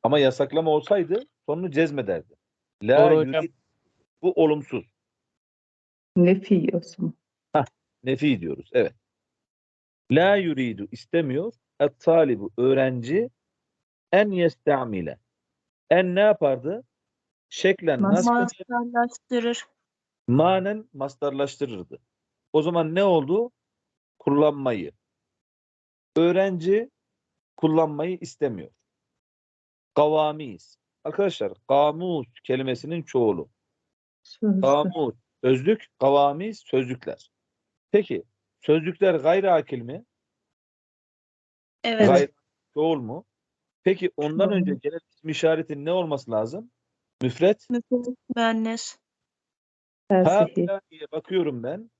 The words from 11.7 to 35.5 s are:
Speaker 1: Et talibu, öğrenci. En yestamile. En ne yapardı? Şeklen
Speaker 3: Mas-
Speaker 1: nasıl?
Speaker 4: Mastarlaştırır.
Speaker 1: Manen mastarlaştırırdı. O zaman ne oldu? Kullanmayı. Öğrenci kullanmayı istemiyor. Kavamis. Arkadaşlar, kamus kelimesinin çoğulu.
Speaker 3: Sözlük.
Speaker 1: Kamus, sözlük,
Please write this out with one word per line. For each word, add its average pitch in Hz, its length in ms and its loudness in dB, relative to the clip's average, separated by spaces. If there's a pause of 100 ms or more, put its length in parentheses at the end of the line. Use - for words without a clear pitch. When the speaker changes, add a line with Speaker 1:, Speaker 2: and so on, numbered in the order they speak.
Speaker 1:
Et 143 200 0
talibu, 143 580 2
öğrenci. 131 720 0 (840)
En 208 200 4
yestamile. 123 880 -2 (720)
En 180 260 2
ne 190 40 0
yapardı? 170 640 0 (680)
Şeklen 165 500 0
Speaker 3:
Mas- - 140 2
Speaker 1:
nasıl? 240 180 2
Speaker 4:
Mastarlaştırır. 240 1300 -4 (640)
Speaker 1:
Manen 190 680 0
mastarlaştırırdı. 135 1080 -8 (520)
O 156 80 4
zaman 165 340 -2
ne 196 80 2
oldu? 185 480 0 (680)
Kullanmayı. 139 720 0 (1200)
Öğrenci 185 760 2 (680)
kullanmayı 160 640 0
istemiyor. 107 500 -6 (1200)
Kavamis. 151 840 -2 (260)
Arkadaşlar, 156 480 -4 (160)
kamus 151 600 0 (160)
kelimesinin 131 600 -4
çoğulu. 101 460 0 (720)
Speaker 3:
Sözlük. 196 400 -2
Speaker 1:
Kamus, 147 520 0 (280)
sözlük, 131 440 2 (120)